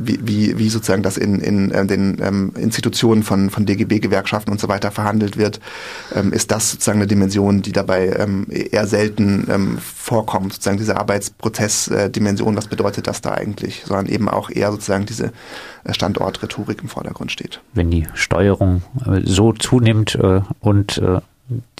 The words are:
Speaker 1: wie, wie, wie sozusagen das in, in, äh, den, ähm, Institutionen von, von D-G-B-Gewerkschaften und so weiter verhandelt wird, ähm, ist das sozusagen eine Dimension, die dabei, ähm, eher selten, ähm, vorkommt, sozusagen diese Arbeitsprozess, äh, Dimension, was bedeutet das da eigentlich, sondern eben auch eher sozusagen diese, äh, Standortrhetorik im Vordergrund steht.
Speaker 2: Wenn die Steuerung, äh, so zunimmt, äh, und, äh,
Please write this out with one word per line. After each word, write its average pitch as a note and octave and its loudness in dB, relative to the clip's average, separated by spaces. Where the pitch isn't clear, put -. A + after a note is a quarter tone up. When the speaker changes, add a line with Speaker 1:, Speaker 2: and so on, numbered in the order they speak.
Speaker 1:
wie, - -2
wie, G#2+ 2
wie A2 2
sozusagen G#2+ 0
das F#2+ -2
in, G2+ 2
in, G2 2
äh, G2 2
den, G2 2
ähm, G2 0
Institutionen A2+ 2
von, G2 2
von G#2 -2
D-G-B-Gewerkschaften G#2 0
und G2+ -2
so - -2
weiter G2+ -2
verhandelt G#2 0
wird, G#2 0
ähm, G2 2
ist - 0
das G#2+ 0
sozusagen G#2 0
eine G#2 2
Dimension, G2+ 4
die G2 -4
dabei, F#2+ 2
ähm, G2+ 0
eher - 0
selten, G#2 2
ähm, G2+ 0
vorkommt, G#2+ -2
sozusagen G2 -2
diese G#2 0
Arbeitsprozess, G2+ -2
äh, G#2 0
Dimension, G#2 0
was G#2+ -4
bedeutet G#2 -2
das - -4
da - -4
eigentlich, - -6
sondern G2 -2
eben G#2 0
auch G2+ 0
eher G2+ 0
sozusagen G2+ -2
diese, A2+ -4
äh, - -6
Standortrhetorik G2+ -4
im - -8
Vordergrund - -8
steht. - -12
Speaker 2:
Wenn E2+ 2
die D#2+ 2
Steuerung, F#2 2
äh, G2 2
so G#2 4
zunimmt, A2 2
äh, F#2+ 4
und, G2+ 2
äh, F#2+ 2